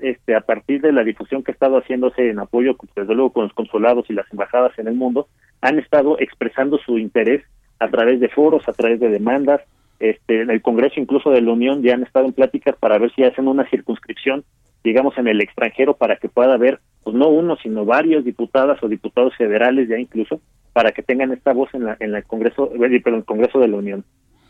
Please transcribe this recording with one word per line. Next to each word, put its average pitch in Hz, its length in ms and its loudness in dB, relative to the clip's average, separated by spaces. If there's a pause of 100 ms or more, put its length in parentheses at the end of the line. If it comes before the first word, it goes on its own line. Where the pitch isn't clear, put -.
este, 123 340 -4
a 110 60 2
partir 135 400 -4
de 151 100 2
la 127 120 2
difusión 127 400 -6
que - 80 -6
ha - 20 -14
estado 135 240 0
haciéndose 127 520 -2
en 104 100 -6
apoyo, 123 380 -2
pues, - 180 -20
desde 104 200 -4
luego, 127 180 0
con 117 120 0
los 101 80 -10
consulados 113 560 0
y 113 40 -6
las 104 180 -8
embajadas 120 460 -2
en 110 100 -8
el 113 60 -4
mundo, 127 340 -2 (340)
han 139 180 0
estado 147 400 2
expresando 139 580 -4
su 117 220 -4
interés 113 440 0 (360)
a 113 100 0
través 120 300 2
de 120 100 0
foros, 151 380 2
a - 60 -4
través 117 260 0
de 120 100 2
demandas. 131 520 0 (380)
Este, 113 420 -2
en 117 100 -4
el 110 100 0
Congreso 123 380 0
incluso 139 320 0
de 123 100 4
la 117 100 2
Unión 131 300 0
ya 123 120 2
han 123 100 -2
estado 131 220 0
en 131 80 -4
pláticas 135 420 0
para 107 220 2
ver 120 180 0
si 135 80 2
hacen 131 240 2
una 135 220 0
circunscripción, - 720 -6 (400)
digamos, 127 340 0
en 123 100 0
el 107 140 2
extranjero 131 540 -2
para - 220 0
que 110 120 -8
pueda 127 240 2
haber, 123 280 0 (220)
pues, 110 120 -6
no 143 140 4
uno, 160 280 2
sino 110 280 -6
varios 151 400 2
diputadas 131 580 0
o 113 40 -4
diputados 117 500 -2
federales 117 520 0
ya 113 80 -2
incluso, 113 440 -6 (320)
para 113 180 2
que - 120 -12
tengan 131 280 -2
esta 127 220 -2
voz 131 220 0
en 123 100 -6
la, 107 140 -6
en 107 160 -6
el 101 80 -8
Congreso, 117 500 -2
eh, 120 260 2
perdón, 113 200 -2
el 110 60 -8
Congreso 120 340 0
de 120 80 4
la 101 100 -2
Unión. 101 260 -8 (460)